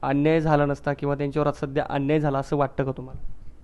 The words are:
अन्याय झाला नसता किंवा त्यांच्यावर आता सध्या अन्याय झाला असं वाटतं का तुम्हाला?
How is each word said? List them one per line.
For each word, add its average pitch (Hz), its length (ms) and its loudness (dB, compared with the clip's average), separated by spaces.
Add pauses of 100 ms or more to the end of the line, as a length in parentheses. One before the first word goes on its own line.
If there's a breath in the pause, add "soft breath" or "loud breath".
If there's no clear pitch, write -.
अन्याय 147 380 4
झाला 151 260 4
नसता 143 260 -2
किंवा 143 220 -2
त्यांच्यावर 147 340 0
आता 143 180 -4
सध्या 139 220 -2
अन्याय 143 320 2
झाला 143 180 2
असं 139 180 -2
वाटतं 143 280 0
का 131 80 -4
तुम्हाला? 131 460 -6 (260)